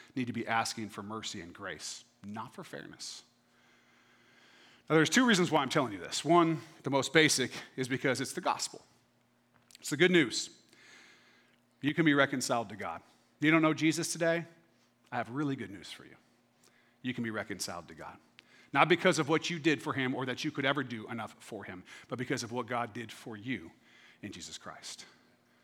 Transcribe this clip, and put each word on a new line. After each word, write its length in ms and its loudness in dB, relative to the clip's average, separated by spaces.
need 100 -2
to 60 -4
be 160 -4
asking 400 -2
for 160 -10
mercy 360 -10
and 140 -16
grace, 480 -12
not 280 -10
for 120 -16
fairness. 580 -14
Now, 60 6
there's 140 6
two 140 6
reasons 280 4
why 100 4
I'm 60 0
telling 240 2
you 80 -8
this. 240 -6
One, 360 6
the 80 -4
most 220 0
basic, 400 4
is 100 -2
because 340 0
it's 120 -4
the 80 -6
gospel. 440 -2
It's 120 -10
the 60 0
good 140 6
news. 400 4
You 140 0
can 100 4
be 100 8
reconciled 560 2
to 60 -12
God. 260 -8
You 140 4
don't 100 6
know 120 4
Jesus 360 0
today? 340 0
I 40 -6
have 140 -4
really 240 -2
good 160 -8
news 220 -16
for 120 -16
you. 120 -20
You 120 -4
can 80 -6
be 80 -4
reconciled 560 -8
to 80 -20
God. 220 -14
Not 160 6
because 320 4
of 80 0
what 200 2
you 120 -4
did 200 4
for 120 -6
him 200 0
or 140 -4
that 180 -6
you 60 -2
could 140 -4
ever 180 2
do 260 -8
enough 300 -10
for 240 -12
him, 220 -12
but 100 -6
because 240 -2
of 80 -10
what 160 -4
God 260 -4
did 200 -12
for 240 -14
you 340 -8
in 100 -10
Jesus 260 -14
Christ. 460 -14